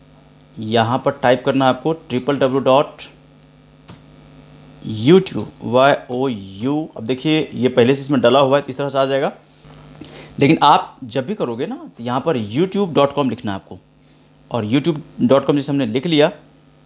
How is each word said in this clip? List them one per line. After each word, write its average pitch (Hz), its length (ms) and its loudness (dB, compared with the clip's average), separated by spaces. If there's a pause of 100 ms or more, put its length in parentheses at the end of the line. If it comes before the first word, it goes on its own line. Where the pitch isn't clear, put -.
(600)
यहाँ 113 460 0
पर 143 60 0
टाइप 127 340 2
करना 135 200 0
है 131 40 4
आपको 131 240 -2
ट्रिपल 131 440 -4
डब्ल्यू 135 220 0
डॉट 131 420 0 (1800)
यूट्यूब, 120 680 2 (120)
वाई 127 300 4 (180)
ओ 127 160 -2
यू। 113 720 -6
अब 113 60 -12
देखिए, 139 500 -2
ये 120 140 0
पहले 120 280 4
से 135 60 -6
इसमें 135 200 -2
डला 120 180 6
हुआ 139 180 4
है, 139 60 -2
तो 139 60 -12
इस 131 80 -10
तरह 143 120 -4
से 131 80 -6
आ 135 80 0
जाएगा, 139 260 -2 (1080)
लेकिन 151 240 4
आप 151 400 2
जब 123 240 -6
भी 214 80 -6
करोगे 120 300 -6
ना, 285 320 -12
तो 117 60 -14
यहाँ 123 180 -4
पर 151 160 -2
youtube 160 560 -4
dot 139 200 2
com 139 160 -2
लिखना 110 220 -8
है 98 40 -6
आपको। 95 240 -16 (720)
और 113 140 -4
youtube 143 340 -2 (220)
dot 131 240 4
com 151 100 2
जैसे 143 160 -4
हमने 139 140 -2
लिख 123 220 -4
लिया, 156 240 4 (540)